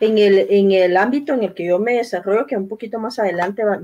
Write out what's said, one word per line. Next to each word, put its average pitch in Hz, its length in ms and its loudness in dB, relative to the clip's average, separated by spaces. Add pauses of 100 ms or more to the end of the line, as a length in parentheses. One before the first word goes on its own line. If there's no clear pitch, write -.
en 220 160 2
el, 196 320 4
en 196 220 4
el 185 260 4
ámbito 277 360 0
en 240 100 0
el 190 100 -6
que 170 120 -8
yo 175 140 0
me 240 180 -2
desarrollo, 214 500 -2
que 240 100 -4
un 190 100 -6
poquito 214 320 -10
más 220 200 -8
adelante, 190 440 -4
va, 202 200 -2